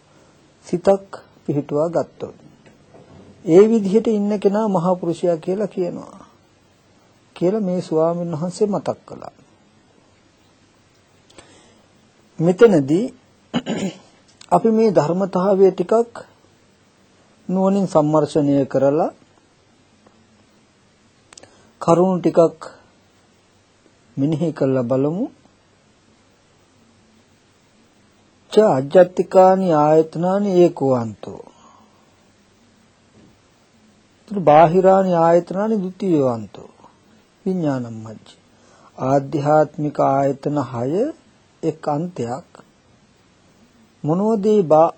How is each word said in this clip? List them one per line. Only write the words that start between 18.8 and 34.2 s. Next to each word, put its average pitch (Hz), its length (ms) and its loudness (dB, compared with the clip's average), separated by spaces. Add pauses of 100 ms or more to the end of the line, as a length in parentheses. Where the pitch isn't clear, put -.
කරුණු 180 360 2
ටිකක් 165 420 0 (1600)
මෙනෙහි 151 340 -2
කරලා 131 320 -2
බලමු. 143 420 -2 (3250)
ච - 40 -12 (120)
අජ්ජත්තිකානි 185 1080 2
ආයතනානි 160 800 0
ඒකෝවන්තෝ. 127 880 0 (2750)
ඒතර - 260 -12